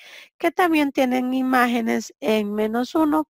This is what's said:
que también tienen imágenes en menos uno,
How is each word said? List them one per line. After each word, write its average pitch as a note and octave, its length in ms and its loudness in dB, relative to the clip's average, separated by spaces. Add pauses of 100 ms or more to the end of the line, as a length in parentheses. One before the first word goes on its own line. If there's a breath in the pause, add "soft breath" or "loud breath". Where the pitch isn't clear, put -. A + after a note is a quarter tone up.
(380 loud breath)
que E4+ 140 0
también D#4+ 420 2
tienen B3+ 400 0
imágenes A#3+ 880 0
en G#3+ 340 0
menos A3 400 -2
uno, D#4 340 2